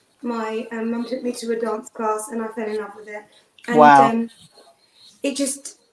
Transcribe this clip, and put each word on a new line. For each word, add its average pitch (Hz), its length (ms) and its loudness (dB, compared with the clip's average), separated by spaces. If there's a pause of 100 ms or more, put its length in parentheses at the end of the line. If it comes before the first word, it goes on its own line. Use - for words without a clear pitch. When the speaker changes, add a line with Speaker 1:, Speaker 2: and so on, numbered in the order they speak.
(220)
Speaker 1:
My, 226 500 -6
um, 226 180 -6
mum 233 140 -4
took 254 180 -6
me 240 100 -4
to 233 200 -6
a 226 80 -2
dance 220 300 -6
class 220 400 -4
and 233 120 -6
I 226 60 -6
fell 220 180 -8
in 214 120 -4
love 202 180 -10
with 214 120 -20
it. 214 140 -14 (460)
And, 240 100 4
Speaker 2:
Wow. 143 320 10
Speaker 1:
um, 117 200 -2 (920)
it 269 140 -4
just, - 420 -6 (140)